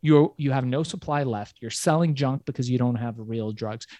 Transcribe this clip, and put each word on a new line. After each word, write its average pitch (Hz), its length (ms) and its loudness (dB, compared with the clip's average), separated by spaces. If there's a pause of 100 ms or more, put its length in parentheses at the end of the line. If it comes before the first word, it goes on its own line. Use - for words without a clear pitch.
You, 151 320 6
you 139 160 -2
have 131 140 0
no 131 160 0
supply 156 400 -4
left. 110 400 -6
You're 113 80 -10
selling 160 460 2
junk 135 300 -2
because 127 220 -4
you 123 120 0
don't 123 160 2
have 117 240 -6
real 110 320 -6
drugs. 107 340 -8 (140)